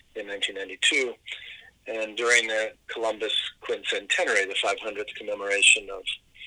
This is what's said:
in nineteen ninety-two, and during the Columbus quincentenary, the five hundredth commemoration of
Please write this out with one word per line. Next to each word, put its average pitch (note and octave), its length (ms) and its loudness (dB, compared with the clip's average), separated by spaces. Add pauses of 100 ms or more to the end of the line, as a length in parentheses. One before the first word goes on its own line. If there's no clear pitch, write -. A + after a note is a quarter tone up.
(160)
in G#2 120 -8
nineteen G2 280 -4
ninety-two, A2 580 0 (760)
and A2 300 -4
during A#2+ 300 4
the A2 240 0 (160)
Columbus A2 460 -2 (300)
quincentenary, G#2 840 0
the F#2+ 140 -6
five G2+ 180 0
hundredth G#2 360 -6
commemoration G2+ 760 4
of F#2 80 -10 (460)